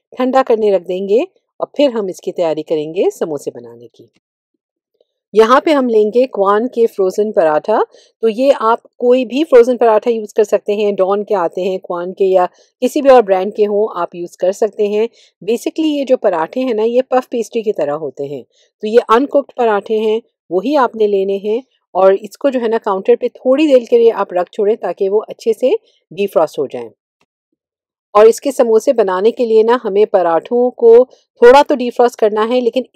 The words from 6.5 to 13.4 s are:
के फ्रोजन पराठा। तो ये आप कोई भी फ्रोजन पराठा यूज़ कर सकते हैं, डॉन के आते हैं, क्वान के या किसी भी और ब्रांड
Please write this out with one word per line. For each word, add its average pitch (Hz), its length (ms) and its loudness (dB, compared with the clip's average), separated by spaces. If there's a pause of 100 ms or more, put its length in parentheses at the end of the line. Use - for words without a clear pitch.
के 233 200 0
फ्रोजन 208 440 -4
पराठा। 196 520 0 (380)
तो 226 60 0
ये 247 240 0
आप 226 300 0 (160)
कोई 247 280 0
भी 247 180 -4
फ्रोजन 240 340 2
पराठा 226 340 0
यूज़ 220 260 -6
कर 220 60 4
सकते 208 300 -4
हैं, 202 220 -4
डॉन 196 280 -2
के 208 120 -6
आते 175 260 -4
हैं, 185 180 -4
क्वान 180 320 -10
के 190 140 -2
या 185 200 2 (360)
किसी 254 200 -2
भी 269 80 2
और 254 120 8
ब्रांड 190 320 -2